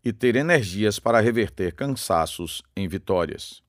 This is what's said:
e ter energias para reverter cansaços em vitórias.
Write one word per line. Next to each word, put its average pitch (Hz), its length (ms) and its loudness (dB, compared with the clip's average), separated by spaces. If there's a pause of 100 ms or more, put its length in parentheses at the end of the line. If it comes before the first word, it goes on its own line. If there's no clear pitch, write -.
e 117 80 0
ter 117 220 2
energias 107 640 2
para 117 220 4
reverter 107 520 0
cansaços 87 880 -2 (140)
em 95 120 -4
vitórias. 87 800 -4